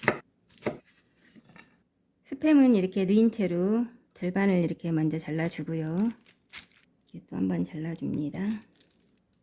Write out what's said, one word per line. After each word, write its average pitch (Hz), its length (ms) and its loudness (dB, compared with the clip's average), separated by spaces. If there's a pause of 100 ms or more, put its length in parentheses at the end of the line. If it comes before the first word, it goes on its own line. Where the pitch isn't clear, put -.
(2250)
스팸은 277 520 4
이렇게 190 280 0
넣은 214 260 6
채로 202 560 0 (280)
절반을 185 500 2
이렇게 - 260 -6
먼저 156 280 0
잘라주고요. 160 880 -4 (1040)
이렇게 - 160 -18
또 - 80 -12
한 190 120 -2
번 175 160 -2
잘라줍니다. 151 760 -8 (1040)